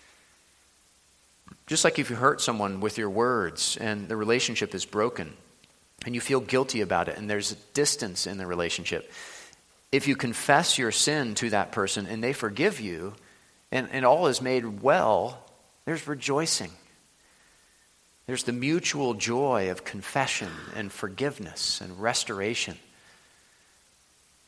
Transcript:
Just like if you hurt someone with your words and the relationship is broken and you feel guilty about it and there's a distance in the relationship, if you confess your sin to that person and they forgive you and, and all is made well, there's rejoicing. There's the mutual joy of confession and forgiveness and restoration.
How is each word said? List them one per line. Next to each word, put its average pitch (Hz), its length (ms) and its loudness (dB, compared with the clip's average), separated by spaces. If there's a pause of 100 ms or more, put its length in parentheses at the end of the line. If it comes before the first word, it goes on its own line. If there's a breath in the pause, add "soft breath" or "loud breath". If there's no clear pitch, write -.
(1700 soft breath)
Just 156 160 0
like 160 160 4
if 135 100 0
you 120 80 -2
hurt 131 240 4
someone 101 380 0
with 104 180 -2
your 107 120 0
words 107 680 0
and 107 320 -4
the 110 80 -2
relationship 110 580 0
is 92 100 -4
broken 104 520 -2 (680)
and 120 100 -4
you 117 60 -4
feel 135 180 2
guilty 120 420 2
about 90 260 2
it 78 100 -6
and 104 120 -8
there's 104 220 -2
a 104 40 -8 (180)
distance 120 540 0
in 98 100 -6
the 95 100 -6
relationship, 87 640 -2 (800 loud breath)
if 139 160 4
you 139 80 4
confess 139 640 4
your 117 140 0
sin 139 440 2
to 117 140 0
that 101 220 2
person 98 360 -2
and 110 160 -6
they 131 100 0
forgive 135 460 -2
you 95 360 -8 (560 soft breath)
and, 131 200 -2
and 131 140 2
all 156 220 8
is 123 140 2
made 117 400 0
well, 123 600 4 (420)
there's 156 220 -6
rejoicing. 139 640 -2 (1600 soft breath)
There's 127 160 -4
the 120 80 -2
mutual 139 640 0
joy 117 580 2
of 92 120 -6
confession 104 680 -2 (240)
and 101 160 -6
forgiveness 101 880 -4
and 92 200 -12
restoration. 110 800 -2 (1700 soft breath)